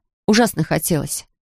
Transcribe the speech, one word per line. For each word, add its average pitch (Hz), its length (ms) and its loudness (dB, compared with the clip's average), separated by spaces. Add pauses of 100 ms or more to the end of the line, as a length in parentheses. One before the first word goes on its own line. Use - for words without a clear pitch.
(260)
Ужасно 214 360 2
хотелось. 151 640 -4 (200)